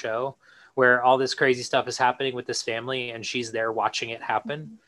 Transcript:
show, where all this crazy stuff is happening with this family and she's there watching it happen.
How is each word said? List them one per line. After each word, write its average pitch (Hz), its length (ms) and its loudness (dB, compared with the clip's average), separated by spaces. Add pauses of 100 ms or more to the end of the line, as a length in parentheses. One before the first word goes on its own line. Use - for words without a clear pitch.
show, 123 280 -4 (400)
where 123 280 6
all 127 160 6
this 131 160 -2
crazy 127 280 2
stuff 123 240 0
is 120 100 -8
happening 127 380 0
with 123 120 -8
this - 160 -4
family 123 480 -6
and 113 140 -12
she's 120 260 -6
there 113 200 -2
watching 110 400 -2
it 117 100 -10
happen. 151 560 -6 (100)